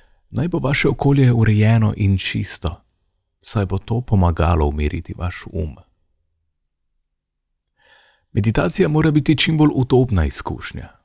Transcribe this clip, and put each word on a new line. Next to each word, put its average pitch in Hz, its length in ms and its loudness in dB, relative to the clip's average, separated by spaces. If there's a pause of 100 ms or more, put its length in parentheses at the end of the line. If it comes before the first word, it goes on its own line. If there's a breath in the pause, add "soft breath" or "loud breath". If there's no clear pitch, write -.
(300 soft breath)
naj 160 180 -4
bo 170 100 -4
vaše 139 300 0
okolje 135 440 2
urejeno 107 640 4
in 98 220 2
čisto, - 560 -6 (680)
saj 101 240 -4
bo 95 120 -6
to 117 220 -4
pomagalo 85 680 2
umiriti 76 480 -4
vaš - 360 -8
um. 82 240 -8 (2500 soft breath)
Meditacija 156 560 0
mora 156 220 2
biti 147 260 2
čim 160 220 0
bolj 151 160 4
udobna 127 500 2
izkušnja. - 640 -8 (160)